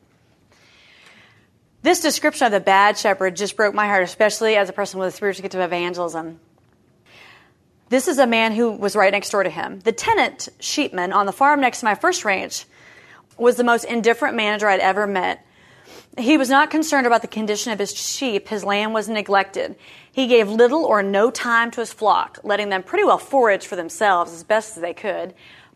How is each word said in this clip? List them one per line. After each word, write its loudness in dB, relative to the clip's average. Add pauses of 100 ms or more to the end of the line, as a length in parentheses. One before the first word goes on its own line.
(1800)
This 2
description 0
of 2
the 2
bad 4
shepherd 0
just -6
broke 0
my 0
heart, 2
especially 0
as 2
a -12
person -6
with -2
a -4
spiritual -6
gift -10
of -2
evangelism. -4 (1500)
This 0
is 2
a 4
man 2
who 0
was -4
right 4
next -4
door 0
to -4
him. -8
The 0
tenant -2 (120)
sheepman -4
on 2
the -4
farm 2
next 0
to -6
my 2
first -2
ranch -4 (720)
was 4
the 0
most 2
indifferent 0
manager 0
I'd 4
ever 0
met. -4 (720)
He 2
was -2
not 2
concerned 0
about 4
the -10
condition -4
of -4
his -6
sheep. -6
His -6
land -2
was -4
neglected. -2 (340)
He -2
gave 4
little 4
or 2
no 2
time 0
to -6
his -8
flock, 0
letting -2
them -2
pretty 0
well 4
forage 0
for -10
themselves 0
as -18
best -2
as -16
they -6
could, -8 (420)